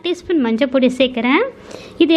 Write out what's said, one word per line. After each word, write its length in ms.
டீஸ்பூன் 420
மஞ்சள் 280
பொடி 160
சேர்க்குறேன். 440
இது 140